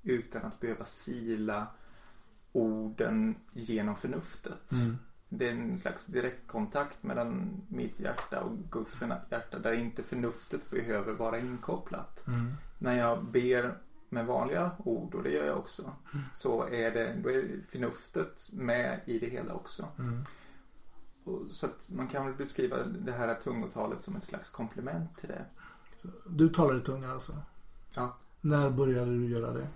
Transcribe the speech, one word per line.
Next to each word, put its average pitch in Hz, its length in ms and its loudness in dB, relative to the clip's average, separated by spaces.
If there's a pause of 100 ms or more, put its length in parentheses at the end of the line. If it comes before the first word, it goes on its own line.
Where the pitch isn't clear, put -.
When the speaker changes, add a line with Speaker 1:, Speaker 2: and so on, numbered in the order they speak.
Speaker 1:
utan 117 420 0
att 107 140 -6
behöva 117 260 -2
sila 107 800 -2 (840)
orden 110 840 4 (180)
genom 107 420 0
förnuftet. - 760 -6
Speaker 2:
Mm. 120 260 4 (320)
Speaker 1:
Det 120 180 0
är 120 40 2
en 117 260 0
slags - 300 -4
direktkontakt 127 960 0
mellan - 680 0
mitt - 300 -2
hjärta - 420 -2
och - 160 -4 (140)
Guds - 300 -4
hjärta, 117 580 -2
där 113 140 2
inte 117 300 0
förnuftet 120 680 -2
behöver 110 440 0
vara 113 260 0
inkopplat. - 880 -4
Speaker 2:
Mm. 120 260 2 (240)
Speaker 1:
När 123 200 2
jag 117 280 4
ber 123 520 4 (320)
med 117 160 0
vanliga 123 520 2
ord, - 380 0
och - 80 -2
det - 60 2
gör 104 160 4
jag - 120 2
också, - 240 -6 (320)
Speaker 2:
Mm. 139 200 -2
Speaker 1:
så 120 340 2
är 113 240 2
det, 113 320 2
då 127 80 2
är - 280 2 (120)
förnuftet - 840 -2
med 123 520 2
i 117 140 0
det 117 100 0
hela - 240 -4
också. - 340 -6 (120)
Speaker 2:
Mm. 123 240 -2 (1000)
Speaker 1:
Och - 260 -4
så - 160 -4
att - 140 -2 (100)
man 127 180 -4
kan 139 180 -2
väl 131 100 -2
beskriva 131 480 0
det - 280 -2
här 117 240 2
tungotalet 110 680 -2
som 98 140 -6
ett 98 80 -4
slags - 260 -8
komplement 151 680 -4
till - 120 -10
det. - 160 -6 (560)
Speaker 2:
Så 180 60 -10 (220)
du 160 200 10
talar 139 280 8
i 123 40 2
tungor 131 300 -2
alltså? 131 220 -6 (640)
Speaker 1:
Ja. 123 220 -2 (240)
Speaker 2:
När 147 280 6
började 123 420 6
du 120 180 4
göra 117 240 0
det? 135 220 -2